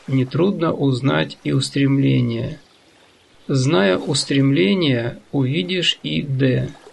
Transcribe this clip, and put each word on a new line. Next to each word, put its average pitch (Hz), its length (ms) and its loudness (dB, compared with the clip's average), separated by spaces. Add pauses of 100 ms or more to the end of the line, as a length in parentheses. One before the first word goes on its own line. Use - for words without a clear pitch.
нетрудно 160 640 0
узнать 139 720 -2
и 147 80 -2
устремления. 135 1080 0 (880)
Зная 175 520 2
устремления, 139 1200 0 (100)
увидишь 165 720 -2
и 151 200 -4
Д, 131 480 0 (220)